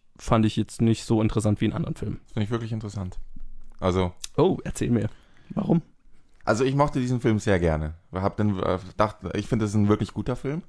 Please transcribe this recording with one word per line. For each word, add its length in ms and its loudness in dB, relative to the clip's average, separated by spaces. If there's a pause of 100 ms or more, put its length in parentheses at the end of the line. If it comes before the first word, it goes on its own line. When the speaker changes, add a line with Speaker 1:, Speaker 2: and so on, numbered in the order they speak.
(180)
Speaker 1:
fand 280 4
ich 100 2
jetzt 260 -2
nicht 220 2
so 180 2
interessant 400 2
wie 40 2
in 80 0
anderen 220 -6
Filmen. 280 -8
Speaker 2:
Das 100 -20
finde 120 -2
ich 60 -12
wirklich 200 -4
interessant. 480 -8 (600)
Also 340 2 (220)
Speaker 1:
Oh, 280 4
erzähl 260 -4
mir. 200 2 (400)
Warum? 320 2 (640)
Speaker 2:
Also 180 2
ich 120 2
mochte 240 2
diesen 220 0
Film 180 4
sehr 200 2
gerne. 360 0 (180)
Hab 240 -2
den, 220 2
äh, 200 0 (160)
dacht, 220 0 (160)
ich 140 -4
finde, 180 0
das 60 -2
ist 40 -4
ein 140 4
wirklich 240 2
guter 220 -4
Film. 340 -6